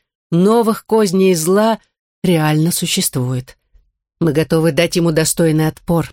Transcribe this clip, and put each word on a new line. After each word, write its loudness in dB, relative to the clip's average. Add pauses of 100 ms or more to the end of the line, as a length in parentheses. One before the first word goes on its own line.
(300)
новых 0
козней 2
зла 0 (440)
реально 0
существует. -6 (640)
Мы 0
готовы 0
дать -2
ему 0
достойный 0
отпор, -4